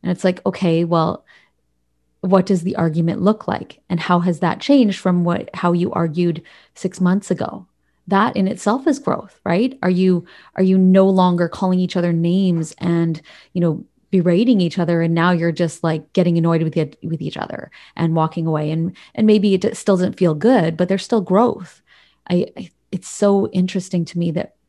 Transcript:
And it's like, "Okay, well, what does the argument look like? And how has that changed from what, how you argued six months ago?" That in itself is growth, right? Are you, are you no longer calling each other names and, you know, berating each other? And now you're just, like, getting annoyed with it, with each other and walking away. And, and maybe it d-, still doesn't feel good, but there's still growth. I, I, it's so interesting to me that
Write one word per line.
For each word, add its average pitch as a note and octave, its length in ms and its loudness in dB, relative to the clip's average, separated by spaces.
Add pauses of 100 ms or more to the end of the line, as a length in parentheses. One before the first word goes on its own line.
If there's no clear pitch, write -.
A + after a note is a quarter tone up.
And F3+ 80 -2
it's F3+ 120 -6
like, F3+ 220 0
"Okay, E3+ 380 0
well, E3 420 -2 (960)
what F#3 240 2
does F#3 160 0
the F3 140 -4
argument E3 480 0
look G#3+ 240 0
like? - 420 -8
And F3 100 -2
how F3+ 200 2
has E3+ 200 -2
that - 220 -2
changed B3 380 2
from F3+ 240 0
what, E3+ 320 -4
how F3 180 0
you F3 180 0
argued E3+ 520 -2 (320)
six - 260 -6
months F#3 300 0
ago?" F3+ 340 -6 (420)
That G3 280 2
in F#3+ 120 0
itself G#3 380 -2
is C#4+ 140 0
growth, - 440 -6
right? G#3+ 380 0
Are F3+ 80 0
you, F3+ 340 2 (320)
are F#3+ 80 0
you F#3+ 140 4
no F#3+ 320 6
longer F3+ 400 2
calling F#3 300 -2
each F3+ 180 -2
other F3 160 0
names E3+ 640 0
and, E3+ 420 -2 (340)
you F#3 80 -2
know, E3 220 0 (280)
berating F#3+ 500 2
each E3+ 160 -2
other? E3+ 240 0
And E3 140 0
now E3+ 160 2
you're E3+ 220 0
just, E3 300 -4
like, D#3 300 -4
getting F3 240 2
annoyed E3 260 2
with D#3+ 140 -2
it, D#3 240 -4
with E3 180 -6
each D#3 180 -10
other - 340 -10 (240)
and D#3+ 180 -2
walking D#3+ 320 -2
away. D3+ 260 -2
And, E3 240 -4 (200)
and G#3+ 100 0
maybe G#3 300 4
it F#3 60 0
d-, G3 120 -2
still - 220 0
doesn't F3+ 240 -2
feel E3+ 160 2
good, E3 420 2
but F3+ 120 -2
there's F#3+ 140 -2
still A3+ 180 0
growth. F#3+ 600 -2 (480)
I, F3+ 160 0 (120)
I, F3 120 -14 (220)
it's F#3 160 -10
so G3+ 440 0
interesting F3+ 540 -4
to F3 140 -8
me E3+ 120 -2
that - 240 -8 (140)